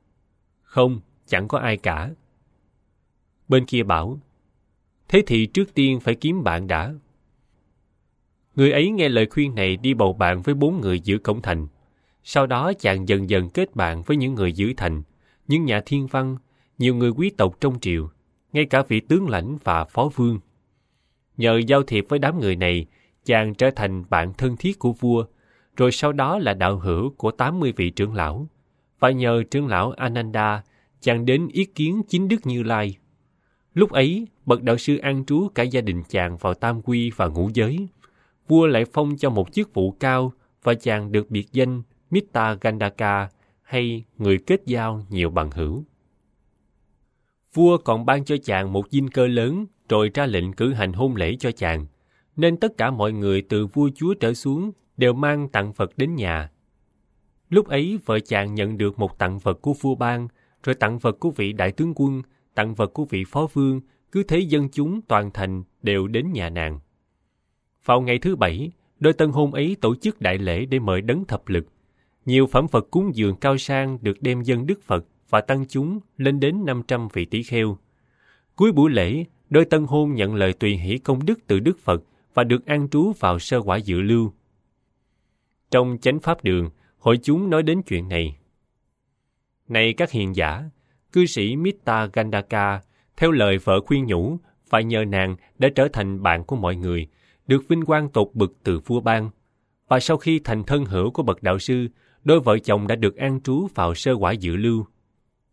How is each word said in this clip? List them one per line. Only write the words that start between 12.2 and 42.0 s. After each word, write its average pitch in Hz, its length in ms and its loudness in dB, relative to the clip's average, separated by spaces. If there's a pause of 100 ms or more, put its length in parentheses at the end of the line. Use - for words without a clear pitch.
Sau 135 240 0
đó 131 320 -2
chàng 95 280 0
dần 98 220 0
dần 92 200 0
kết - 260 -4
bạn 85 280 -2
với 151 140 0
những 131 180 -2
người 92 180 0
giữ 101 240 -2
thành, 78 260 -4 (440)
những 156 180 0
nhà 107 200 0
thiên 139 220 -2
văn, 131 300 -4 (400)
nhiều 123 180 2
người 120 140 2
quý 151 200 0
tộc 95 320 0
trong 127 180 0
triều, 82 300 -2 (440)
ngay 147 120 0
cả 135 220 2
vị 113 120 0
tướng 170 300 2
lãnh 110 340 -4
và 82 220 0
phó 131 300 -2
vương. 117 240 0 (1000)
Nhờ 117 300 4
giao 139 160 4
thiệp 113 260 -2
với 147 100 0
đám 160 200 0
người 98 160 0
này, 87 300 0 (400)
chàng 110 300 2
trở 131 160 2
thành 95 380 -4
bạn 87 240 0
thân 123 240 -4
thiết 196 220 -4
của 120 140 0
vua, 117 320 0 (520)
rồi 127 140 4
sau 147 200 0
đó 143 280 -2
là 123 140 0
đạo 95 260 0
hữu 92 300 -2
của 110 220 -4
tám 151 280 -2
mươi 135 160 0
vị 90 140 -2
trưởng 104 240 -2
lão. 95 340 -6 (520)
Và 131 120 4
nhờ 120 400 0
trưởng 143 160 -2
lão 104 240 0
Ananda, 110 720 -2 (380)
chàng 120 240 0
đến 143 220 2
ý 190 180 -2
kiến 180 420 -2
chính 190 200 0
Đức 220 180 -2
Như 120 180 -2
Lai. 107 340 -2 (760)
Lúc 190 180 4
ấy, 170 360 0 (180)
bậc 120 180 2
đạo 120 140 2
sư 143 200 0
an 135 280 -4
trú 160 300 0
cả 120 80 0
gia 127 180 0
đình 90 280 -4
chàng 87 280 -2
vào 92 160 -2
tam 117 280 -4
quy 120 340 -2
và - 120 0
ngũ 85 260 -2
giới. 131 340 -2 (600)
Vua 160 200 6
lại 117 260 2
phong 147 240 0
cho 139 120 0
một 101 240 -2
chức 208 200 -4
vụ 95 180 0
cao 127 420 -2 (300)
và 120 100 2
chàng 107 380 -2
được 104 200 -2
biệt 101 200 -4
danh 127 320 -2 (280)